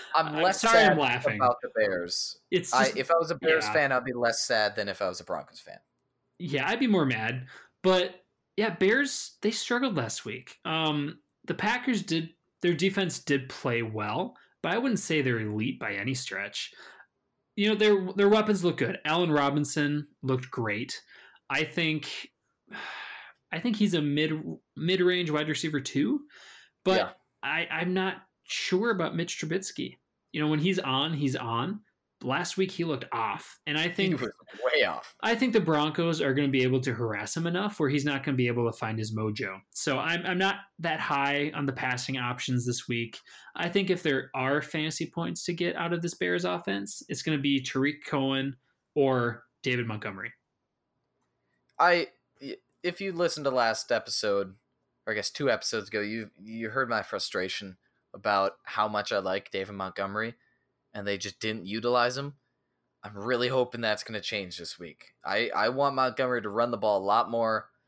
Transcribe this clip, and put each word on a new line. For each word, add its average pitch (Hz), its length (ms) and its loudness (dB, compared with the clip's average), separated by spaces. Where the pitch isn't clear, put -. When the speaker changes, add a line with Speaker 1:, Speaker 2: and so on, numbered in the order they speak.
Speaker 1:
I'm 156 120 4
Speaker 2:
I'm 151 140 0
Speaker 1:
less 190 180 4
Speaker 2:
sorry 226 200 8
I'm 208 120 8
Speaker 1:
sad 160 60 4
Speaker 2:
laughing. 127 380 2
Speaker 1:
about 123 260 4
the 120 140 -8
Bears. 92 600 0
Speaker 2:
It's 180 220 0
Speaker 1:
I, - 140 6
Speaker 2:
just, - 100 -2
Speaker 1:
if 135 160 -2
I - 60 8
was 165 120 0
a 165 60 -4
Bears 160 300 2
Speaker 2:
yeah. - 60 0
Speaker 1:
fan, 143 200 4
I'd 127 120 2
be 127 80 -4
less 120 340 0
sad 107 300 2
than 101 120 -2
if 95 120 -6
I 95 80 0
was 92 120 -6
a 87 40 -16
Broncos 78 360 -8
fan. - 180 -18
Speaker 2:
Yeah, 143 280 -2
I'd 233 120 0
be 262 80 4
more 180 180 6
mad. 123 400 -2
But, 185 320 4
yeah, 214 140 2
Bears, 226 720 2
they 220 100 2
struggled 240 440 0
last 117 280 -2
week. 120 400 -10
Um, 156 560 0
the 202 100 -4
Packers 226 480 0
did, 165 280 -2
their 175 140 4
defense 185 460 0
did 131 280 0
play 117 340 -2
well, 110 540 -4
but 165 80 0
I 202 60 0
wouldn't 247 200 2
say 156 240 0
they're 123 160 2
elite 107 400 -2
by 107 160 -6
any 110 200 -4
stretch. 101 580 -6
You 208 140 2
know, 214 80 4
their, 202 400 6
their 202 120 6
weapons 214 360 4
look 160 140 2
good. 170 260 0
Allen 165 260 2
Robinson 147 760 2
looked 131 280 -2
great. 110 500 -4
I - 120 0
think, - 680 -2
<sighs> - 840 -14
I 170 80 -6
think 240 160 0
he's 190 180 4
a 156 80 4
mid, 147 300 2
mid-range 180 540 2
wide 151 180 0
receiver 151 320 -2
two, 208 420 0
but 190 140 4
Speaker 1:
Yeah. - 100 2
Speaker 2:
I, 156 260 -2
I'm 170 240 -2
not 190 220 0
sure 208 460 0
about 165 240 0
Mitch 170 240 -4
Trubisky. - 600 -6
You 156 80 -4
know, 151 80 2
when 151 120 4
he's 185 200 4
on, 135 320 0
he's 139 240 0
on. 127 440 -2
Last 147 340 -2
week 185 140 2
he 170 140 -4
looked 143 280 -2
off, 110 540 -4
and 147 100 -2
I 165 120 2
Speaker 1:
He 175 60 -4
Speaker 2:
think 185 260 2
Speaker 1:
was 117 100 -2
way 131 80 6
off. 80 400 -4
Speaker 2:
I 226 100 2
think 233 180 2
the 220 80 6
Broncos 160 640 2
are 139 100 2
gonna 143 140 2
be 135 160 4
able 127 200 4
to 131 120 -2
harass 107 420 -4
him 165 120 0
enough 196 320 -2
where 147 100 4
he's 143 140 2
not 139 180 0
gonna 139 140 0
be 123 100 4
able 120 240 2
to - 80 -6
find 113 180 -4
his 110 180 -4
mojo. 104 460 -4
So 139 260 -2
I'm, 170 260 -2
I'm 180 140 0
not 190 200 2
that 160 220 -2
high 143 520 0
on 143 140 -4
the 139 60 0
passing 127 460 -4
options 123 460 -2
this 120 220 -4
week. 117 320 -4
I 175 120 -2
think 185 220 0
if 180 140 0
there 139 320 0
are 135 260 0
fantasy 156 480 -4
points 170 360 -6
to 175 60 -2
get 170 220 -2
out 170 180 -2
of 170 80 0
this 170 140 -4
Bears 175 300 -2
offense, 175 640 -4
it's - 140 -6
gonna 156 160 0
be 139 220 2
Tariq 135 460 -2
Cohen 135 480 -2
or 123 480 2
David 123 240 0
Montgomery. 107 440 -8
Speaker 1:
I, 175 300 4
y-, - 160 -12
if 175 180 -4
you 196 120 -4
listened 165 320 0
to 139 60 2
last 117 400 2
episode, 101 640 0
or 110 60 -2
I 104 40 -4
guess 104 140 -4
two 139 200 0
episodes 110 380 -2
ago, 107 120 -2
you, 107 300 -6
you 110 300 -8
heard 127 180 -2
my 110 140 0
frustration 95 760 -6
about 101 380 0
how 107 240 -2
much 104 240 -2
I 104 60 0
like 95 320 -2
David 98 240 -6
Montgomery, 98 600 -6
and 104 140 -10
they 101 120 -2
just 98 220 -10
didn't 110 260 -6
utilize 120 520 0
him. 143 160 -8
I'm 104 120 -14
really 120 320 0
hoping 123 320 0
that's 107 240 0
gonna 107 160 -8
change 98 380 -6
this 85 200 -12
week. - 360 -18
I, 104 300 0
I 107 160 2
want 135 260 2
Montgomery 127 460 2
to 107 60 -6
run 117 220 2
the 117 60 -2
ball 101 260 2
a - 20 -4
lot 110 260 4
more. 113 380 0